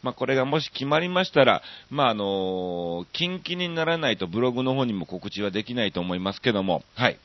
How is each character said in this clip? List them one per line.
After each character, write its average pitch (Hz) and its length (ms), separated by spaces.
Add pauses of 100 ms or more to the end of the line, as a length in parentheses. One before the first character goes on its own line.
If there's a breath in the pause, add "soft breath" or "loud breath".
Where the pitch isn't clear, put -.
ま 127 80
あ、 - 20
こ 127 140
れ 135 80
が 131 100
も 147 140
し - 120
決 135 140
ま 151 140
り 180 100
ま 180 160
し - 80
た 143 100
ら、 110 180 (280 loud breath)
ま 139 160
あ、 123 40
あ 110 40
の、 92 1000
近 180 300
々 180 180
に 170 120
な 160 120
ら 165 120
な 147 140
い 101 60
と 92 100
ブ 101 140
ロ 127 100
グ 127 120
の 131 120
方 135 100
に 113 80
も 90 120
告 92 240
知 98 120
は 101 100
で 104 120
き 123 100
な 120 120
い 92 60
と 90 80
思 90 160
い 90 40
ま 98 140
す - 80
け 127 100
ど 98 120
も、 90 200 (120)
は 120 140
い。 - 160